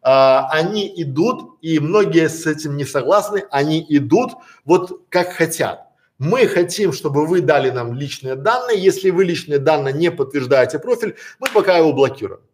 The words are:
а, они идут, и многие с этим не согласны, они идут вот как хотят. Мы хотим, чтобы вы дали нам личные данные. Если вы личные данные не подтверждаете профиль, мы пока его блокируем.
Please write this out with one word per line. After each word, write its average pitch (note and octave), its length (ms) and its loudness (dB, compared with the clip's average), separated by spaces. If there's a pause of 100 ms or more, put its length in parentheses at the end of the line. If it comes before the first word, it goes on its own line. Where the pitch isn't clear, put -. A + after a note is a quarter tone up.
а, C3+ 480 4
они G3 420 -2 (100)
идут, D3 600 -4
и D#3+ 180 0
многие E3 480 2
с - 180 -6
этим D3+ 300 -4
не C#3+ 80 -4
согласны, F#3+ 680 0
они D#3 380 0
идут D3 440 2 (320)
вот - 440 0
как F3 240 -2
хотят. D#3 560 -4 (300)
Мы G#3 280 0
хотим, F3 460 -2
чтобы D3 340 -2
вы F3 140 0
дали C#3 300 2
нам A#2+ 240 -6
личные C3 420 -8
данные. A3+ 420 -2
Если F#3 320 2
вы F3+ 140 2
личные D#3 340 -4
данные C#3 360 0
не E3 160 2
подтверждаете C3 680 0
профиль, A3+ 380 -4 (240)
мы C4 120 -4
пока F#3 260 4
его D#3+ 140 4
блокируем. B2+ 480 -2 (140)